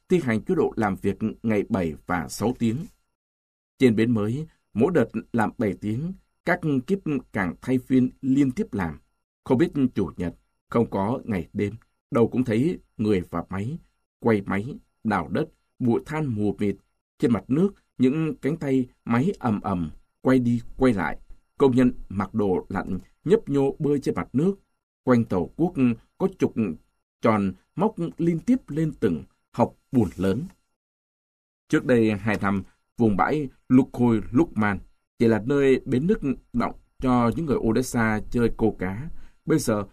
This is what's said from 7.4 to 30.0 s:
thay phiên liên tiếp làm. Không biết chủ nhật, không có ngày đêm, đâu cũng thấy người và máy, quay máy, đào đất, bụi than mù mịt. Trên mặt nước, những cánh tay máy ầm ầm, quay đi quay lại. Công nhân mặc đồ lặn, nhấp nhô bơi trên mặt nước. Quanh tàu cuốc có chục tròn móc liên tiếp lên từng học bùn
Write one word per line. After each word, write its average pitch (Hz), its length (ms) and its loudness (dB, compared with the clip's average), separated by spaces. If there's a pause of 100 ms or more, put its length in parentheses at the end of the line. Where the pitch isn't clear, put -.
thay 131 160 0
phiên 127 320 2 (120)
liên 135 280 2
tiếp 208 240 -6
làm. 82 240 -6 (460)
Không 131 140 2
biết 170 120 2 (240)
chủ 90 220 -2
nhật, 90 180 -4 (340)
không - 220 0
có 104 340 -2
ngày 92 280 -6
đêm, 101 220 -4 (360)
đâu 117 180 2
cũng 127 160 -2
thấy 127 340 0 (180)
người 104 340 2
và 85 180 -6
máy, 110 300 -8 (420)
quay 110 220 2
máy, 101 320 -6 (300)
đào 98 240 -2
đất, 143 200 -4 (300)
bụi 123 280 0
than 156 200 -4
mù 104 320 -2
mịt. 101 180 -2 (420)
Trên 131 140 2
mặt 98 160 0
nước, 175 260 0 (240)
những 151 380 0
cánh 143 200 -4
tay 135 300 0 (180)
máy 123 340 0
ầm 107 220 -2
ầm, 90 300 -4 (300)
quay 131 180 2
đi 120 240 0 (140)
quay 131 160 4
lại. 87 260 -4 (400)
Công 135 180 4
nhân 127 160 4 (160)
mặc 95 260 -6
đồ 98 340 0
lặn, 95 300 -4 (260)
nhấp - 240 2
nhô 139 300 0
bơi 143 220 0
trên - 140 -2
mặt 87 180 -6
nước. 175 220 2 (500)
Quanh 123 200 4
tàu 90 220 -2
cuốc 175 280 -4 (440)
có 190 100 0 (100)
chục - 160 0 (680)
tròn 101 320 2 (240)
móc 165 180 0 (220)
liên 170 240 0
tiếp 254 160 2 (120)
lên 156 320 -2
từng 87 240 0 (280)
học - 220 0 (180)
bùn 113 240 4